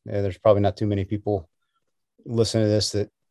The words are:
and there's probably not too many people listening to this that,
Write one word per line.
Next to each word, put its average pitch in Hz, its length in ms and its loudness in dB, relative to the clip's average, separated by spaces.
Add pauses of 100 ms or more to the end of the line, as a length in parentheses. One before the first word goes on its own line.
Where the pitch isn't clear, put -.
and 101 180 -4
there's 95 140 -4
probably 101 240 4
not 98 140 0
too 110 100 -2
many 101 180 -2
people 101 440 -4 (760)
listening 113 420 0
to 104 40 2
this 104 220 0
that, 104 180 -4 (200)